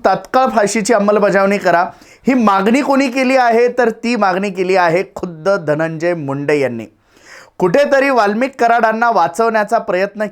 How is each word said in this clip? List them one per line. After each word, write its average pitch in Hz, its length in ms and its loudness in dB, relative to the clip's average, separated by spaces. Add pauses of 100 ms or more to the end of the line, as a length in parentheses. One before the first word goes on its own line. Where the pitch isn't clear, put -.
तात्काळ 196 440 0
फाशीची 214 440 0
अंमलबजावणी 202 640 2
करा, 180 240 2 (460)
ही 262 60 4
मागणी 220 480 2
कोणी 269 280 0
केली 262 280 0
आहे? 240 300 2
तर 240 260 0
ती 233 220 -4
मागणी 196 340 0
केली 185 260 -2
आहे 175 280 2 (120)
खुद्द 165 340 -8 (180)
धनंजय 160 460 -2
मुंडे 143 460 -2
यांनी. 120 260 -4 (720)
कुठेतरी 277 520 2
वाल्मिक 233 500 0
कराडांना 233 520 2
वाचवण्याचा 214 680 0
प्रयत्न 202 520 -4